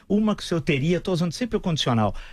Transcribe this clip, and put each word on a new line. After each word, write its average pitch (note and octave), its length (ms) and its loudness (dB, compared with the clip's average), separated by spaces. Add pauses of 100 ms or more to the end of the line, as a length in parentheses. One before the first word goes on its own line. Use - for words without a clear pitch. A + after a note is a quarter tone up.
Uma G#3 300 2
que - 60 -10
o - 40 -8
senhor E3 140 0
teria, E3 400 0
tô - 100 -4
usando F3 220 0
sempre A3+ 240 -2
o F#3 40 -4
condicional, A#2+ 540 0 (180)